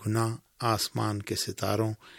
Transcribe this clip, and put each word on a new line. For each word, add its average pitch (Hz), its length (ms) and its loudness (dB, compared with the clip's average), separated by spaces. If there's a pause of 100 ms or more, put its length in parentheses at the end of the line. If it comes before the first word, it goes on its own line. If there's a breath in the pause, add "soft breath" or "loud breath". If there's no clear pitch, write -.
گناہ 113 280 2 (240)
آسمان 110 600 0
کے 107 140 -4
ستاروں 104 580 0 (260 loud breath)